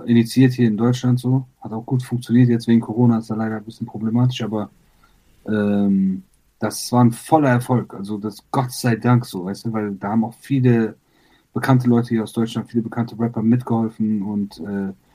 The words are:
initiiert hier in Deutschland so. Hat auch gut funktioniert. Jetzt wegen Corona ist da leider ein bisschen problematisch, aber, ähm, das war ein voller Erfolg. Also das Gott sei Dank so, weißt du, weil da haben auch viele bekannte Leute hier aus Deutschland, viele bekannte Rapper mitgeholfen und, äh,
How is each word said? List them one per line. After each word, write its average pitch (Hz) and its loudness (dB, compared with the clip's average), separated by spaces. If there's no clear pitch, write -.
initiiert 120 4
hier 123 2
in 107 2
Deutschland 123 0
so. 127 0
Hat 110 -12
auch 113 -8
gut 123 0
funktioniert. 120 2
Jetzt 117 0
wegen 117 4
Corona 113 2
ist 113 -8
da 107 -4
leider 110 -4
ein 104 -10
bisschen 113 -12
problematisch, 117 -2
aber, 104 -6
ähm, 101 0
das - -6
war 123 4
ein 117 4
voller 147 2
Erfolg. 120 0
Also 101 -8
das 101 -8
Gott 131 -2
sei 117 -2
Dank 123 2
so, 92 -10
weißt 98 -8
du, 113 -6
weil 104 -4
da 101 -8
haben 110 0
auch 107 -10
viele 120 2
bekannte 123 2
Leute 117 2
hier 113 0
aus 107 -8
Deutschland, 113 -4
viele 117 -2
bekannte 113 -6
Rapper 120 -4
mitgeholfen 113 0
und, 101 -6
äh, 98 -6